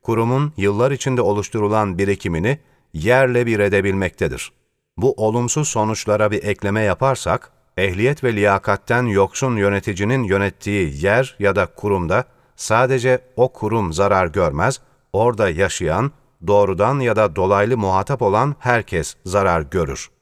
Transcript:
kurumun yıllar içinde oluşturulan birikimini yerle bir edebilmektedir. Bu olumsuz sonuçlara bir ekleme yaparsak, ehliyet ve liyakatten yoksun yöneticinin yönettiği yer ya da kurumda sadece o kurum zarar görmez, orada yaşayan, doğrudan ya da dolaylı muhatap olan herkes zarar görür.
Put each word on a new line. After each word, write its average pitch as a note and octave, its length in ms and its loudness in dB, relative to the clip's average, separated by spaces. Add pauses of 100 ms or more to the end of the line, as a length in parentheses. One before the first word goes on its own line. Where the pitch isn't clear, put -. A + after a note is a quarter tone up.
kurumun B2 500 0
yıllar A2 340 0
içinde C3 300 -2
oluşturulan G#2 760 0
birikimini G2 600 -2 (340)
yerle B2 540 2
bir A2+ 140 0
edebilmektedir. F#2+ 920 -2 (440)
Bu B2 180 2 (120)
olumsuz A#2+ 420 -2
sonuçlara G#2+ 640 0
bir G2 120 -4
ekleme G2+ 380 -2
yaparsak, A2 720 -2 (260)
ehliyet G2+ 480 -2
ve A#2 120 0
liyakatten G2+ 680 0
yoksun A2 540 0
yöneticinin G2+ 680 0
yönettiği F#2+ 840 -2
yer A#2+ 340 0
ya G2 180 2
da F#2 100 2
kurumda G2 580 -2 (320)
sadece B2+ 640 0 (160)
o B2 160 2
kurum G#2 400 -2
zarar F#2+ 340 2
görmez, E2 540 0 (320)
orada G#2+ 380 0
yaşayan, F#2 600 -2 (340)
doğrudan G2+ 540 2
ya A2+ 160 0
da G2+ 200 2
dolaylı G2+ 400 2
muhatap G#2 460 -2
olan A#2 360 0
herkes A2 680 -2
zarar F#2 360 2
görür. D2 500 -4 (120)